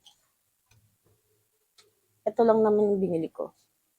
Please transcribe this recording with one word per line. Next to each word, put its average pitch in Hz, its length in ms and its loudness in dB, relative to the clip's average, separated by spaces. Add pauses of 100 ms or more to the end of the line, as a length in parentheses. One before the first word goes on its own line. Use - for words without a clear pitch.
(2250)
Ito 226 160 -4
lang 220 160 4
naman 208 320 2
yung 190 80 -2
binili 170 240 -4
ko. - 240 -12 (480)